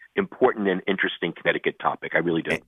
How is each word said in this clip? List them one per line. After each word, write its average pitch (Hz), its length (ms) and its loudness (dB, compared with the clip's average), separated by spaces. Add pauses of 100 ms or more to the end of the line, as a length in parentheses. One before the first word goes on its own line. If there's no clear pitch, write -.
(160)
important 101 520 2
and 92 200 2
interesting 95 440 -2
Connecticut - 480 -2
topic. - 360 -4
I - 20 4
really 82 240 2
do. 80 160 -2 (100)